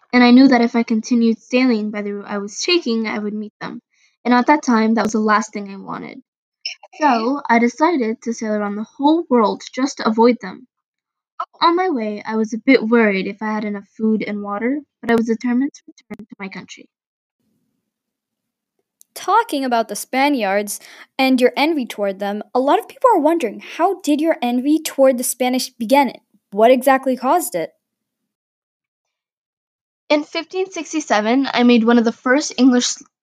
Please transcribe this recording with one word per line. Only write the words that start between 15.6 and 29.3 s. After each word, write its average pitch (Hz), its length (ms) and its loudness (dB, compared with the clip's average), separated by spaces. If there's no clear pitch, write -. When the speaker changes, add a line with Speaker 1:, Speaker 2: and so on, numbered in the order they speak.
Speaker 1:
to - 140 -20
return - 380 -20
to - 140 -20
my 196 80 -12
country. - 400 -18
Speaker 2:
Talking 370 520 -2
about 233 240 -2
the 208 80 -10
Spaniards 214 800 -2
and 262 220 2
your 240 160 4
envy 294 280 0
toward 196 340 -6
them, 202 240 -6
a 247 60 2
lot 285 180 2
of - 80 -8
people - 260 0
are 370 60 2
wondering, 269 400 0
how 370 400 -4
did 285 220 -2
your 320 200 0
envy 254 380 0
toward 269 380 2
the 254 80 -6
Spanish 254 440 -4
begin? 247 440 0
What 220 200 6
exactly 262 460 2
caused 285 380 -2
it? 165 160 -6